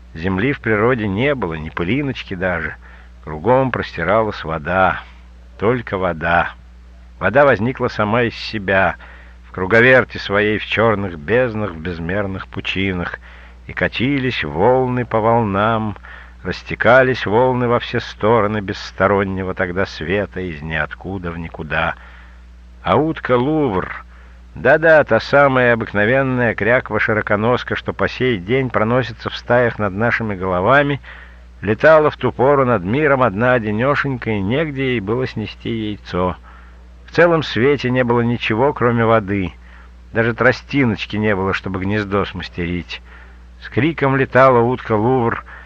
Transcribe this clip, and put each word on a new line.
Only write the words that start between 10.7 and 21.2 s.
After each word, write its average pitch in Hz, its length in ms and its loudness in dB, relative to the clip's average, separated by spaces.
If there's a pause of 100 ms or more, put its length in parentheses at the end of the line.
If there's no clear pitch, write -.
безднах, 107 540 -2
в 82 80 -12
безмерных 90 680 -6
пучинах, 92 720 -4 (480)
и - 60 -14
катились 127 680 -2
волны 123 640 2
по 113 140 -2
волнам, 110 800 0 (460)
растекались 120 840 2
волны 123 420 2
во 120 120 2
все - 200 -6
стороны 107 640 0
без 98 160 -6
стороннего 95 760 0
тогда 92 320 -2
света 92 540 -4
из 82 220 -8
ниоткуда 85 680 -6